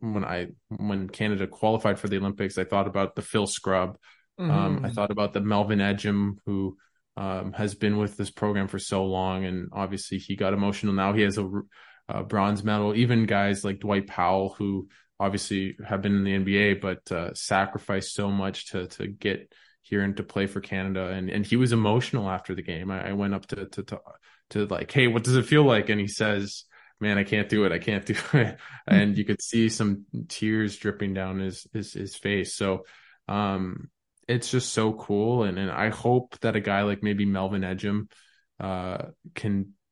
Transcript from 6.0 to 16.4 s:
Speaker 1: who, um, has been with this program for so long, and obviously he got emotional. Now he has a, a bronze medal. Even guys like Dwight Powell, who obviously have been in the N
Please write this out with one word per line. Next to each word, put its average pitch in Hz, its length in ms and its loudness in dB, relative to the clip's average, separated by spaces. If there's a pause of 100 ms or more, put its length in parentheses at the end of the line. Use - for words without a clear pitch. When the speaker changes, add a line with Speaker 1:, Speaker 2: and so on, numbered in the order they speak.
Speaker 1:
who, 98 320 -4 (400)
um, 95 340 -6
has 101 220 -2
been 104 240 0
with 104 180 -2
this 101 140 -4
program 101 360 -2
for 98 120 -6
so 98 260 -2
long, 95 400 -2
and 90 280 -6
obviously 98 440 -6
he 98 180 -6
got 98 200 0
emotional. 101 400 0
Now 98 180 2
he 107 100 2
has 101 140 2
a, 101 120 -2 (600)
a 95 160 -4
bronze 101 400 2
medal. 104 300 2
Even 113 320 4
guys 101 380 2
like 98 160 -2
Dwight 101 260 0
Powell, 95 500 0
who 98 320 -2 (320)
obviously 98 560 -2 (100)
have 98 160 -2
been 101 140 2
in 98 80 4
the 98 100 2
N 98 80 2